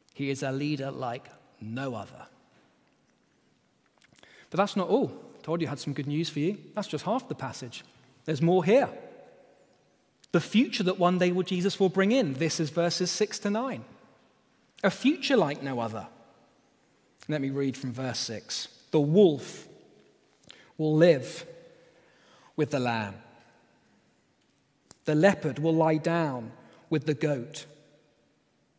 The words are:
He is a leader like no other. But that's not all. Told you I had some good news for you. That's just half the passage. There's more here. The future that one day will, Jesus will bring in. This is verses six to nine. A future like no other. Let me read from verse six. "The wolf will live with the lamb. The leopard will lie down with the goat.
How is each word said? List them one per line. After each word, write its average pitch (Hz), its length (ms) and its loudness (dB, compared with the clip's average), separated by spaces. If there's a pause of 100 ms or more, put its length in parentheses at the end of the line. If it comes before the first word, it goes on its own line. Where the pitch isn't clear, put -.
(120)
He 139 180 -6
is 135 120 -6
a 135 100 -2
leader 139 380 -4
like 123 360 -8 (340)
no 123 340 -8
other. - 320 -12 (2250)
But 160 80 -6
that's 202 180 0
not 180 120 0
all. 208 200 2 (340)
Told 170 180 -2
you 160 60 -2
I 131 40 -4
had 143 80 -6
some 147 140 -6
good 135 140 -6
news 156 220 -2
for 147 120 -6
you. 196 180 -2 (160)
That's 202 140 -6
just 147 160 -6
half 240 240 -2
the 151 60 -8
passage. - 500 -12 (400)
There's 151 180 -2
more 170 220 4
here. 233 240 6 (1400)
The 170 80 4
future - 440 0
that 190 140 0
one 180 200 4
day 180 140 2
will, 180 100 0
Jesus 180 380 -2
will 185 80 6
bring 190 240 2
in. 196 220 2
This 156 260 -2
is 156 100 -2
verses 175 400 0
six - 300 -2
to 202 100 -2
nine. 214 340 -4 (1000)
A 190 60 4
future 277 460 2
like 151 260 2
no 135 180 -4
other. 110 260 -6 (1200)
Let 151 120 -2
me 135 100 -4
read 139 260 -2
from 127 160 -8
verse 123 260 -6
six. - 500 -8 (240)
"The 156 80 4
wolf 156 680 4 (1120)
will 156 160 2
live 156 500 4 (1080)
with 151 160 0
the 139 100 -2
lamb. 110 360 -2 (1900)
The 156 100 0
leopard 156 440 4
will 160 160 2
lie 160 240 4
down 151 540 -2 (360)
with 156 180 -2
the 156 80 0
goat. 135 520 -4 (1120)